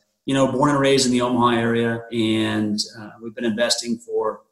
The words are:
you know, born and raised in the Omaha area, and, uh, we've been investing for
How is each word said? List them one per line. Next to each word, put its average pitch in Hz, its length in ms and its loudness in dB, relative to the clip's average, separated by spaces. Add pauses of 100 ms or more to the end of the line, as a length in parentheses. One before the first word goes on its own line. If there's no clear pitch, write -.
(260)
you 135 100 -2
know, 135 180 2
born 147 180 2
and 143 80 2
raised 135 260 4
in 123 60 0
the 123 120 2
Omaha 120 340 2
area, 117 560 0
and, 107 680 0 (220)
uh, 104 100 -16 (100)
we've 113 140 -12
been 117 100 -8
investing 117 540 -2
for 110 540 -4